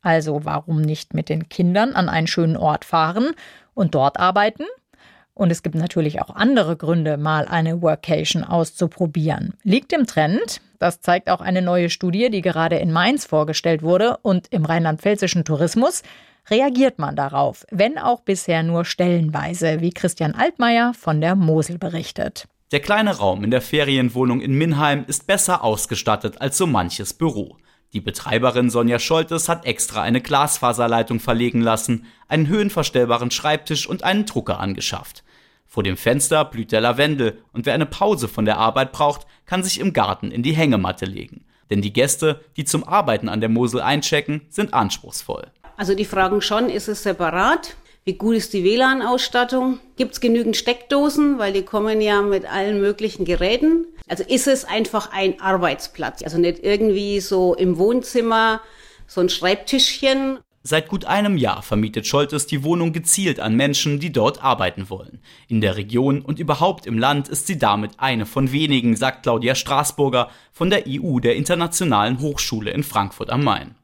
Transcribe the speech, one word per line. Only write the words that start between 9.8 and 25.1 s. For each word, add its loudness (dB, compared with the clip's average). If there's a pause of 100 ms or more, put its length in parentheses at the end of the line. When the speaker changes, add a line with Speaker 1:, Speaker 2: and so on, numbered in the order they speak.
Speaker 1:
im 2
Trend, 0 (180)
das 0
zeigt 0
auch 2
eine 0
neue 2
Studie, 0
die -2
gerade 0
in 0
Mainz 2
vorgestellt 0
wurde. 2
Und 0
im 0
rheinland-pfälzischen 0
Tourismus 0 (460)
reagiert 2
man -4
darauf, -2
wenn 2
auch 0
bisher 0
nur 0
stellenweise, 0
wie 0
Christian -2
Altmaier 2
von -2
der 2
Mosel 2
berichtet. -6 (240)
Speaker 2:
Der 2
kleine 0
Raum 0
in 0
der 2
Ferienwohnung 0
in -2
Minheim 2
ist -6